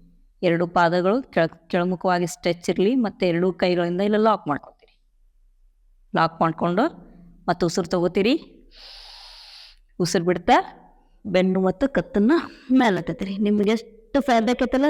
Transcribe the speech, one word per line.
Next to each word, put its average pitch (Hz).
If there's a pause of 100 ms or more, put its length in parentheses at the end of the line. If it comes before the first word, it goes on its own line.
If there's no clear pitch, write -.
(420)
ಎರಡು 175
ಪಾದಗಳು 180
ಕೆಳ-, -
ಕೆಳಮುಖವಾಗಿ 180
ಸ್ಟ್ರೆಚ್ 175
ಇರ್ಲಿ. 190
ಮತ್ತೆ 196
ಎರಡು 175
ಕೈಗಳಿಂದ 175
ಇಲ್ಲಿ 208
ಲಾಕ್ 214
ಮಾಡ್ಕೊತೀರಿ. - (1160)
ಲಾಕ್ 165
ಮಾಡ್ಕೊಂಡು 175 (680)
ಮತ್ತೆ 175
ಉಸಿರು 160
ತಗೋತೀರಿ. 190 (1400)
ಉಸಿರು 170
ಬಿಡ್ತಾ 180 (760)
ಬೆನ್ನು 185
ಮತ್ತು 185
ಕತ್ತನ್ನ 208 (380)
ಮೇಲೆ 240
ಹತ್ತತ್ತೀರಿ. 190
ನಿಮ್ಗೆ 208
ಎಷ್ಟು -
ಫ್ಯಾನ್ 233
ಬೇಕೈತಲ್ಲ 254